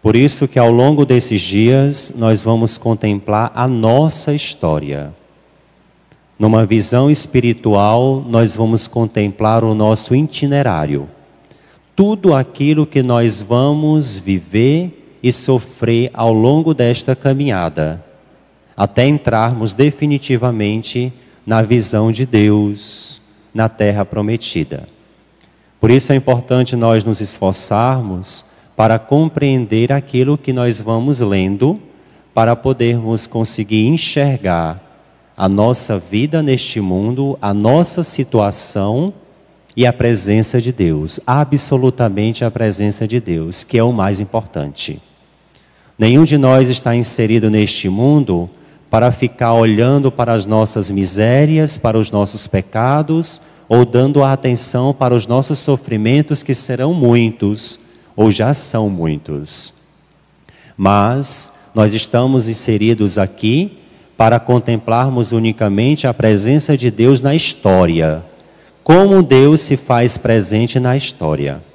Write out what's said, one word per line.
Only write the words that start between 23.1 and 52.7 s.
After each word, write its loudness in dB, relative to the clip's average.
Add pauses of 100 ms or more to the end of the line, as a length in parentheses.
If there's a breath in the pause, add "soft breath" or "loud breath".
na -2
Terra -2
Prometida. -6 (920 soft breath)
Por 2
isso 4
é 4
importante 0
nós 2
nos -4
esforçarmos -4 (300 soft breath)
para 2
compreender 0
aquilo -2
que -6
nós -2
vamos -2
lendo, 0 (540 soft breath)
para 2
podermos -2
conseguir -2
enxergar -2 (560)
a -2
nossa 0
vida -4
neste -2
mundo, -4
a -2
nossa 0
situação -2 (640)
e 4
a 2
presença 0
de -4
Deus, -4
absolutamente -2
a -2
presença -2
de -4
Deus, -6
que -4
é 4
o 0
mais -2
importante. -10 (960 soft breath)
Nenhum 6
de 2
nós 4
está -2
inserido 0
neste 0
mundo 0 (400 loud breath)
para 2
ficar -2
olhando 2
para -2
as 0
nossas 0
misérias, 0
para 0
os -2
nossos -2
pecados, -2 (280 loud breath)